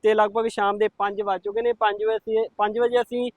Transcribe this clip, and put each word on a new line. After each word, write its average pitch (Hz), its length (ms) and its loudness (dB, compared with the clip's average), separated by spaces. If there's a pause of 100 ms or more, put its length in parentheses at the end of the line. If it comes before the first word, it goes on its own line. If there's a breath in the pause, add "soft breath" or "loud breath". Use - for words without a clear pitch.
ਤੇ 220 100 6
ਲਗਭਗ 214 340 2
ਸ਼ਾਮ 208 300 -2
ਦੇ 214 100 2 (100)
ਪੰਜ 202 240 -2
ਵੱਜ 190 220 -2
ਚੁੱਕੇ 208 180 -4
ਨੇ। 240 100 0
ਪੰਜ 208 320 0
ਵਜੇ 220 120 0
ਅਸੀਂ, 220 400 -2
ਪੰਜ 214 220 0
ਵਜੇ 240 220 2
ਅਸੀਂ 240 360 -4